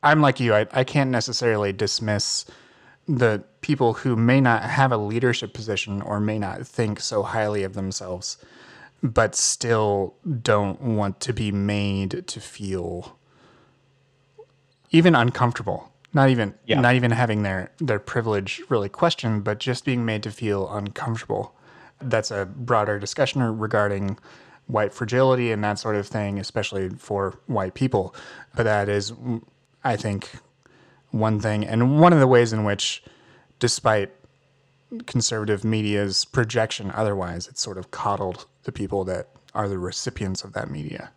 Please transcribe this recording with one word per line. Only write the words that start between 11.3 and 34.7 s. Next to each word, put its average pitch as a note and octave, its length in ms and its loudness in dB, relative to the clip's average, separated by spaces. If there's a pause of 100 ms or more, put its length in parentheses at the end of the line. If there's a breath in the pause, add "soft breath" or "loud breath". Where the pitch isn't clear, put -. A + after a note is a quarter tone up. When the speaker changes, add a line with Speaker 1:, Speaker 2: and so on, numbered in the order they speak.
Speaker 1:
be G#2+ 180 -2
made G2+ 760 -2
to - 140 -10
feel F2+ 760 -8 (1700 soft breath)
even E3 240 8
uncomfortable. A#2+ 760 0 (220)
Not C3+ 160 6
even, A2+ 240 2 (120)
Speaker 2:
Yeah. A2 140 2
Speaker 1:
not B2 160 6
even A#2+ 160 4
having A2 320 2
their, F#2+ 360 -2
their A#2 200 0
privilege G#2+ 680 -2
really G#2 200 0
questioned, A2 540 0
but G#2+ 160 -2
just B2 240 -4
being B2 220 0
made G#2+ 180 -2
to G#2+ 80 -8
feel G2+ 400 -2
uncomfortable. G#2 840 -6 (440 loud breath)
That's A2+ 300 -2
a G2+ 160 -4
broader G#2+ 540 0
discussion C3 420 -2 (160)
regarding G#2 600 -2 (480 loud breath)
white G#2+ 260 0
fragility B2 580 2
and G#2 120 -2
that G#2 160 0
sort A2 160 -2
of G2+ 120 -2
thing, G2+ 320 -4
especially F#2+ 500 -4
for G2 580 -6
white F#2+ 260 -2
people. A2+ 400 0 (420 loud breath)
But A#2+ 80 0
that G#2 260 2
is, G2+ 220 -2 (720)
I B2 120 0
think, G2+ 340 -6 (800 soft breath)
one A2 300 2
thing, G#2+ 260 0
and A#2+ 340 2
one F3 140 10
of D#3 60 6
the C3+ 80 8
ways A#2+ 260 6
in A2 100 0
which, - 400 -2 (560 soft breath)
despite A2 520 0 (960)